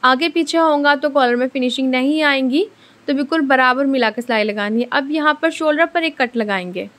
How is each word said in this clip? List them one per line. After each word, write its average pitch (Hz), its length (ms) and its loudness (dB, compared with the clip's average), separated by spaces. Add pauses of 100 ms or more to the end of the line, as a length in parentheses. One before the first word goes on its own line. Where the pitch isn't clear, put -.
आगे 262 260 2
पीछे 330 280 -2
होगा 294 380 4
तो 285 140 -2
collar 262 260 2
में 247 120 0
finishing 254 440 -2
नहीं 269 320 0
आएंगी, 277 420 0 (420)
तो 294 60 0
बिल्कुल 285 300 -2
बराबर 262 420 2
मिला 269 240 2
के 214 120 -8
सिलाई 226 220 0
लगानी 208 380 -2
है। 240 100 -4
अब 277 200 -2
यहाँ 302 300 0
पर 330 100 0
shoulder 311 340 0
पर 339 180 -4
एक 320 140 -4
cut 247 180 -2
लगाएंगे। 190 640 -4